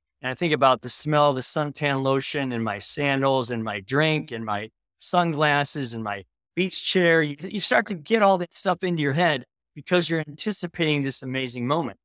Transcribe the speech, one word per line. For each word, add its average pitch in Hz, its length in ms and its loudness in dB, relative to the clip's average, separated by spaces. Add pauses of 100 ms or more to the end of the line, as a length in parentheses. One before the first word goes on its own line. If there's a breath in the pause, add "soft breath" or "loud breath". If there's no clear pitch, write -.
(220)
And 127 80 -6
I 127 60 -6
think 165 180 0
about 131 300 4
the 127 80 -8
smell 147 400 2
of 135 40 -4
the 127 60 -4
suntan 143 600 -2
lotion 135 480 -2
and 117 120 -2
my 104 140 -4
sandals 135 720 0
and 117 140 -4
my 107 160 -6
drink 151 520 0
and 113 140 -8
my 107 240 -4 (300)
sunglasses 147 960 0
and 113 80 -6
my 101 220 -6 (300)
beach 180 300 -2
chair. 170 380 4
You, 147 160 -4
you 190 200 -6
start 233 280 2
to 208 80 -4
get 214 260 0
all 196 160 6
that 175 160 -6
stuff 185 300 -2
into 175 180 0
your 139 120 2
head 151 320 2 (280)
because 170 340 0
you're 160 200 -2
anticipating 156 760 -2
this 135 220 -4
amazing 127 420 -4
moment. 139 400 -2